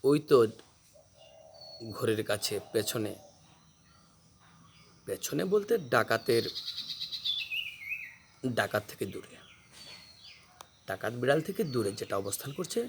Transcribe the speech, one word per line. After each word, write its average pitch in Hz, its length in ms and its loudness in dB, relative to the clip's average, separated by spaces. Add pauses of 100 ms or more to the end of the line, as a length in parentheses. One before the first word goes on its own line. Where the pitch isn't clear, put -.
ওই 143 140 8 (100)
তো 143 80 10 (1600)
ঘড়ির 110 340 2
কাছে 107 240 0 (180)
পেছনে, 107 400 0 (1900)
পেছনে 139 360 -4 (100)
বলতে 208 200 2 (220)
ডাকাতের, 113 500 4 (2250)
ডাকাত 104 320 0
থেকে - 220 -6
দূরে, - 200 -12 (1600)
ডাকাত 101 320 -4
বিড়াল 135 260 6
থেকে 196 160 -2 (120)
দূরে 107 160 2 (100)
যেটা - 220 -4
অবস্থান 98 360 -6
করছে 185 300 -4